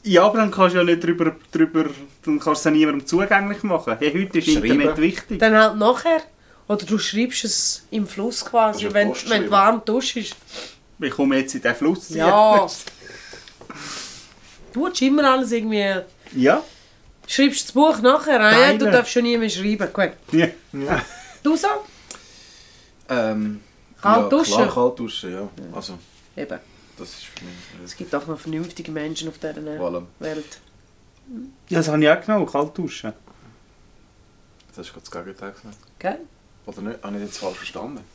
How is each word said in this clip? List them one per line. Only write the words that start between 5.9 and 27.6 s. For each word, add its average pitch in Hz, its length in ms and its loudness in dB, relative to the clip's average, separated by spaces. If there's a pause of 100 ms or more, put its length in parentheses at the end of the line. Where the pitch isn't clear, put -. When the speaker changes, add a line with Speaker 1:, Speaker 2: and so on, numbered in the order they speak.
Speaker 3:
Oder 202 180 -4
du 214 120 -2
schreibst 220 480 -4
es - 460 -2
im 214 160 -2
Fluss 233 380 -6
quasi, 214 400 2
Speaker 2:
Also 196 80 -4
Speaker 3:
wenn, 208 160 4
Speaker 2:
Post - 200 -6
Speaker 3:
wenn 208 140 2
du - 60 -4
Speaker 2:
schreiben. - 20 0
Speaker 3:
warm 214 340 6
duschst. 233 500 -4 (640)
Speaker 1:
Ich 135 120 -4
komme 135 280 2
jetzt 135 160 -4
in 123 60 -6
den 120 140 0
Fluss. 170 340 -2
Speaker 3:
Ja. 190 600 4
Speaker 1:
<laughs> - 60 -12 (2000)
Speaker 3:
Du 285 140 -2
hast 359 140 -4
immer 269 300 4
alles 254 220 0
irgendwie. 208 480 0 (320)
Speaker 1:
Ja. 143 280 4 (640)
Speaker 3:
Schreibst 277 400 2
das - 60 -10
Buch 294 280 4
nachher, 269 400 4
ah 214 120 6
ja, 254 220 8
du 214 60 0
Speaker 1:
Teilen. 214 140 2
Speaker 3:
darfst 240 180 4
schon 240 120 2
nie 240 120 0
mehr 226 140 -2
schreiben. 196 420 -2
Gut. 180 200 0 (200)
Speaker 1:
Ja. 160 160 4 (260)
Speaker 2:
Ja. 139 280 -4 (400)
Speaker 3:
Du 311 140 2
so? 392 120 -2 (1400)
Speaker 2:
Ähm, 107 520 -4 (380)
Speaker 3:
Kalt 214 240 4
Speaker 2:
ja, 202 60 -2
Speaker 3:
duschen? 302 240 2
Speaker 2:
klar, 233 180 2
kalt - 280 0
duschen, 98 340 -10
ja. 98 160 -10 (240)
Also. 87 240 -14 (380)
Speaker 3:
Eben. 139 240 -12 (380)
Speaker 2:
Das 90 120 -18
ist - 160 -20
für - 200 -18
mich 90 80 -16
nicht. 87 320 -20